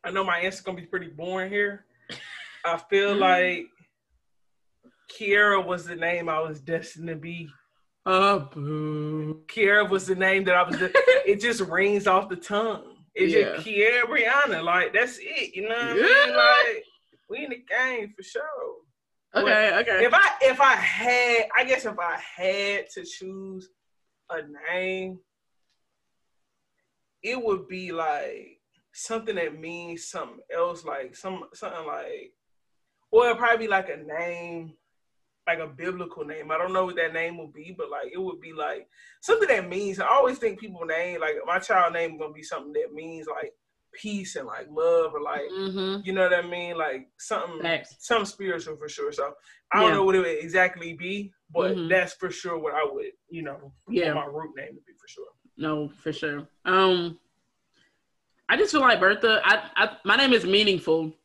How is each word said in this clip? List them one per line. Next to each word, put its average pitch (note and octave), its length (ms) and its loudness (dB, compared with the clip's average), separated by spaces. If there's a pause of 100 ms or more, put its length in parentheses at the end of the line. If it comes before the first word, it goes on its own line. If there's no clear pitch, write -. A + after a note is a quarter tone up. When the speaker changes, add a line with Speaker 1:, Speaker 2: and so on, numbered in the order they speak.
Speaker 1:
I F3 60 -6
know F#3+ 140 -2
my F3 140 0
answer's F#3 240 -4
gonna F3+ 180 -10
be E3+ 60 -18
pretty F3 220 -8
boring F#3 420 -8
here. G3+ 340 -2 (800)
I E3+ 140 0
feel G3+ 380 2
Speaker 2:
Mm. G3+ 40 2
Speaker 1:
like F3+ 460 4 (1500)
Kiara G3+ 520 4
was F3+ 200 -4
the F3 120 -12
name E3+ 320 -2
I D#3 120 0
was D#3 200 -6
destined D#3+ 480 -6
to D#3+ 80 -8
be. E3 320 -12 (580)
Speaker 2:
Oh, F#3+ 340 4 (120)
boo. D3+ 960 -4
Speaker 1:
Kiara G#3 420 4
was F#3 180 0
the F#3 80 0
name F#3+ 300 2
that F3+ 100 4
I F3+ 80 6
was F3 160 0
de-, F3+ 140 0
Speaker 2:
<laughs> B4+ 380 6
Speaker 1:
it G3+ 100 4
just A#3 200 0
rings G3 460 2
off G3 220 4
the F#3 80 -6
tongue. G#3 600 -4 (180)
It's F3 180 2
just D#3+ 340 2
Speaker 2:
Yeah. A3 340 4
Speaker 1:
Kiara - 40 2
Brianna. A#3 600 2
Like, F3 280 2
that's B3 280 0
it. B3+ 340 -8
You F#3 140 -6
know A3+ 60 -2
what A#3 40 -2
I A#3+ 160 -2
Speaker 2:
Yeah. B4+ 320 8
Speaker 1:
mean? D5 100 0
Like, C#5+ 480 6 (440)
we C4 160 -8
in C#4 60 -10
the B3 60 -8 (120)
game A3+ 480 -4
for G3 60 -20
sure. C#4 540 -10 (560)
But - 120 2
Speaker 2:
Okay, G#3 360 4
okay. G#3+ 260 2
Speaker 1:
if B3 80 4
I, G4 160 8 (120)
if C4 180 6
I C4+ 140 8
had, A#3+ 720 2 (100)
I B3+ 80 4
guess B3+ 200 0
if G#3 140 -6
I E3+ 200 -4
had G3 760 -4
to F#3 100 -12
choose F#3+ 640 -14 (600)
a D#3+ 120 -8 (300)
name, F#3 480 -4 (2000)
it A#3+ 180 -6
would G3 280 -2
be, F#3 240 -10
like, - 680 -6 (320)
something A3 440 -6
that D#3 220 -4
means E3+ 500 -12
something - 320 -12 (140)
else, E3+ 300 -2
like, C#3 320 -10
some, F#3 360 -10
something E3+ 340 -10
like, - 460 -10 (800)
or A#3 160 8
it'd A#3 120 2
probably A#3 280 2
be, G#3 40 -2
like, F#3+ 200 2
a C#3+ 80 -8
name, E3+ 760 -8 (720)
like, E3 120 0
a D#3 80 -8
biblical E3+ 580 -10
name. D3+ 260 -12
I D#3+ 80 0
don't F3+ 140 -2
know F#3 140 2
what E3+ 100 -8
that E3 160 0
name E3 260 -4
would D#3 140 -16
be, E3 240 -18
but, D3 140 -10
like, C#3+ 220 -8
it F3+ 80 -10
would F#3 200 -8
be, D#3+ 120 -20
like, - 360 -8 (320)
something G#4+ 280 2
that G3 200 2
means, F#3+ 320 -6
I - 60 -2
always B3+ 320 4
think G#3 200 -2
people F#3 260 -12
name, E3+ 360 -4
like, D#3 160 -2 (100)
my F3 120 0
child F3+ 340 2
name E3 260 -4
gonna D3+ 140 -8
be D#3 100 -20
something D3 300 -10
that D3 220 -4
means, D#3+ 340 -14
like, - 240 -8 (400)
peace G3+ 440 -8
and, C3+ 100 -8
like, - 240 -12
love E3 420 2
or, A4+ 80 -6
like, F#3 300 -6
Speaker 2:
Mm-hmm. F#3+ 540 -4
Speaker 1:
you F#3+ 80 -6
know F#3+ 100 2
what F3+ 120 4
I F3 80 0
mean? F3 360 -8
Like, C3+ 300 -6 (100)
something, F3 420 -6
Speaker 2:
Facts. E3 380 -4
Speaker 1:
something A3 260 0
spiritual E3+ 520 -8
for D3 120 -12
sure. D3 240 -6
So - 220 -6 (380)
I G3 80 4
don't A3 100 6
Speaker 2:
Yeah. G#3+ 60 2
Speaker 1:
know F#3+ 80 2
what F#3+ 100 4
it F#3 60 4
would E3+ 80 0 (100)
exactly E3+ 560 0
be, G3 380 -8 (200)
but F#3 240 2
Speaker 2:
Mm-hmm. E3 120 -4
Speaker 1:
that's F3+ 260 2
for F3+ 160 -8
sure F3 280 -8
what D3+ 160 -4
I D#3 100 0
would, C#3 280 -6 (160)
you E3 140 -12
know, C#3 300 -14 (160)
Speaker 2:
Yeah. E3+ 260 0
Speaker 1:
what C#3+ 120 -4
my C#3+ 60 -12
root D#3 240 -10
name - 200 -14
would - 100 -20
be - 80 -20
for - 140 -20
sure. - 180 -18 (300)
Speaker 2:
No, D3+ 320 -4
for - 240 -8
sure. D3 360 -8 (160)
Um, F#3 540 4 (1300)
I B3 80 4
just G#4 160 2
feel D4+ 80 4
like B3 200 6
Bertha, G#3 440 4
I, G#3+ 320 2
I, G#3 280 0
my G3+ 120 4
name C4+ 160 4
is G3 140 4
meaningful. F3 680 2 (120)